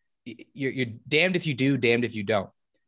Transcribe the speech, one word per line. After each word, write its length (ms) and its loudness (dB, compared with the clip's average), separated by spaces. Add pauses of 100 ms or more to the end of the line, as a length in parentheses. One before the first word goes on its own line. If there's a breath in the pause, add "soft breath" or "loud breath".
(260)
y-, 120 -14 (160)
you're, 180 -4
you're 160 -4 (200)
damned 280 4
if 100 -4
you 80 -2
do, 240 2
damned 260 2
if 120 -4
you 80 -6
don't. 260 0 (380)